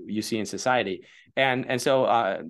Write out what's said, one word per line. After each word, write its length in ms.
you 160
see 160
in 80
society. 580
And, 320
and 120
so, 260
uh, 440